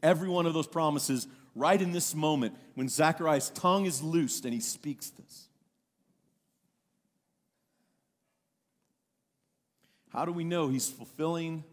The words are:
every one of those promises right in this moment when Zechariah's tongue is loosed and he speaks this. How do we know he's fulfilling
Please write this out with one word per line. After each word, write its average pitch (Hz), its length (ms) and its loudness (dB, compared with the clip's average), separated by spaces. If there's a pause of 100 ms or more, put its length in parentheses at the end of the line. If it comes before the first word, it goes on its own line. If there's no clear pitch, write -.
every 170 260 4
one 180 160 2
of 165 80 2
those 156 140 0
promises 147 600 0 (260)
right 165 260 4
in 180 120 0
this 175 240 -2
moment 151 400 0 (180)
when 131 140 -4
Zechariah's 156 600 2
tongue 190 360 2
is 143 160 -4
loosed 160 420 0
and 123 80 -4
he 117 60 -2
speaks - 520 -8
this. - 360 -20 (4000)
How 135 120 -2
do 170 80 -2
we 175 100 -2
know 165 240 0
he's 131 220 0
fulfilling 160 760 -4 (100)